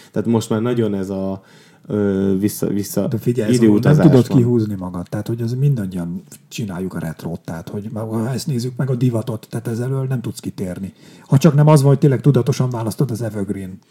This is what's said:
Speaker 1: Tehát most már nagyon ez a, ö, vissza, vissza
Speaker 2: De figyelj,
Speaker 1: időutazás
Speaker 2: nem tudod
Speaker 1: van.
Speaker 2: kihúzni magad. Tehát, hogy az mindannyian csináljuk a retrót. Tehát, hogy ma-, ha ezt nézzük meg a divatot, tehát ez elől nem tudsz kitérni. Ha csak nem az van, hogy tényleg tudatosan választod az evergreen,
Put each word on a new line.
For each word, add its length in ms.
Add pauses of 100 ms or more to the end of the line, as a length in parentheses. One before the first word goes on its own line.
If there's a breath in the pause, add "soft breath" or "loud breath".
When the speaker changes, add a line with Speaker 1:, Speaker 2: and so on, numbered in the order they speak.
(120)
Speaker 1:
Tehát 160
most 220
már 120
nagyon 340
ez 140
a, 320 (460 soft breath)
ö, 520
vissza, 280
vissza 400
Speaker 2:
De 100
figyelj, 360
Speaker 1:
időutazás 440
Speaker 2:
nem 120
tudod 180
Speaker 1:
van. 100
Speaker 2:
kihúzni 400
magad. 320
Tehát, 180
hogy 140
az 120
mindannyian 680 (260)
csináljuk 460
a 60
retrót. 460
Tehát, 240
hogy 240
ma-, 100
ha 300
ezt 140
nézzük 280
meg 140
a 60
divatot, 540
tehát 180
ez 120
elől 300
nem 120
tudsz 180
kitérni. 540 (340 loud breath)
Ha 100
csak 180
nem 120
az 140
van, 80
hogy 100
tényleg 220
tudatosan 480
választod 420
az 100
evergreen, 580 (100)